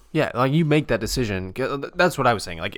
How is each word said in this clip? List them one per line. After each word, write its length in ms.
Yeah, 240
like, 160
you 140
make 220
that 120
decision. 540
G-, 120
th-, 300
that's 220
what 100
I 60
was 100
saying. 160
Like, 180